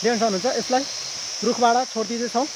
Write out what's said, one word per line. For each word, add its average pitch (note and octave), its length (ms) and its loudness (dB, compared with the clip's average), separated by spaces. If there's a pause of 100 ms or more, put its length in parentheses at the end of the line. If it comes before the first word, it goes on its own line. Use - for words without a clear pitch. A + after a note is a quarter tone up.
देख्न A#3 120 4
सक्नुहुन्छ। G#3 300 0
यसलाई B3+ 380 2 (600)
रुखबाट A#3+ 440 4
छोडिदिँदैछौँ A#3 680 -2